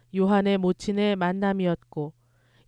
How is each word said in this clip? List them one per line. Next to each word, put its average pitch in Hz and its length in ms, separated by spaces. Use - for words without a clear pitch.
요한의 196 420
모친의 202 580
만남이었고 180 1000